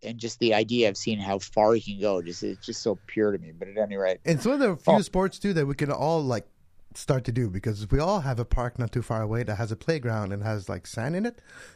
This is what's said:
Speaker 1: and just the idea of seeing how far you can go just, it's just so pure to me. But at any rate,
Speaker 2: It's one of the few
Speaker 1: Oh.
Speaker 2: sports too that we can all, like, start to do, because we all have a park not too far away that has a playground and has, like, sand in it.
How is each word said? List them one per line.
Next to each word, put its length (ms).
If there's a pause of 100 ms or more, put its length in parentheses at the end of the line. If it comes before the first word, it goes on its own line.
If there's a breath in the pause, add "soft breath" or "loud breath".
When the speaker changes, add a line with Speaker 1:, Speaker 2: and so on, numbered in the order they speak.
Speaker 1:
and 160
just 200
the 140
idea 340
of 80
seeing 240
how 200
far 360
you 60
can 180
go 220
just, 220
it's 220
just 160
so 160 (100)
pure 240
to 80
me. 120
But 180
at 80
any 200
rate, 260
Speaker 2:
It's 220
one 80
of 80
the 160
few 160
Speaker 1:
Oh. 80
Speaker 2:
sports 380
too 140
that 120
we 100
can 160
all, 300
like, 260 (480)
start 300
to 60
do, 180
because 400
we 100
all 200
have 200
a 60
park 320
not 140
too 100
far 220
away 200
that 120
has 160
a 40
playground 560
and 120
has, 260
like, 160
sand 300
in 100
it. 160 (340 loud breath)